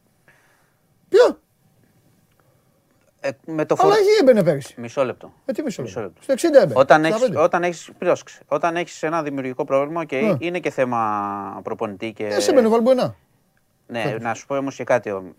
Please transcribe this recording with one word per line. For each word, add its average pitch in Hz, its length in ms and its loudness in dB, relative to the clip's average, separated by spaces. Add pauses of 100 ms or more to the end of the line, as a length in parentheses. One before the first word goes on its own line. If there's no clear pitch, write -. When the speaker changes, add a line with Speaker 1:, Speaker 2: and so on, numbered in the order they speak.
(1080)
Speaker 1:
Ποιο; 427 300 4 (1800)
Speaker 2:
Ε, 139 100 -6 (160)
με 160 200 -4
το - 140 0
Speaker 1:
Αλλά 392 120 6
Speaker 2:
φορ-, 427 100 4
Speaker 1:
εκεί 392 80 4 (120)
έμπαινε 240 220 6
πέρυσι. 143 340 -2
Speaker 2:
μισό 120 280 -4
λεπτό. - 280 -10 (120)
Speaker 1:
Ε, 269 60 -6
τι 254 120 -6
μισό 214 180 -8
Speaker 2:
Μισό 123 180 -10
Speaker 1:
λεπτό; - 20 -4
Speaker 2:
λεπτό. - 220 -12
Speaker 1:
Στο - 80 -2
εξήντα 285 300 4
έμπαινε. 127 180 2
Speaker 2:
Όταν 156 200 6
Speaker 1:
Στα 156 80 0
Speaker 2:
έχεις, 220 140 -2
Speaker 1:
πέντε. 190 180 0
Speaker 2:
όταν 170 240 2
έχεις, 175 340 -6
πρόσεξε, - 500 -2
όταν 165 280 -2
έχεις 170 280 -8
ένα 160 200 -2
δημιουργικό 139 420 -6
πρόβλημα, 143 360 -2
οκ, 156 100 -10
Speaker 1:
Ναι. 143 280 0
Speaker 2:
είναι 175 200 -6
και 156 100 -6
θέμα 123 300 -2 (640)
προπονητή 110 500 -8
και 107 140 -10
Speaker 1:
Ε, 104 120 -2
σε - 120 0
έμπαινε 247 160 4
ο - 20 2
Βαλμποενά. 226 460 0 (720)
Speaker 2:
Ναι, 117 140 -8
Speaker 1:
Φέτος. 107 200 -4
Speaker 2:
να 117 120 -4
σου - 140 -18
πω 139 80 -4
όμως 135 200 -6
και 127 80 -10
κάτι. 120 260 0
Ο, 95 140 -6 (160)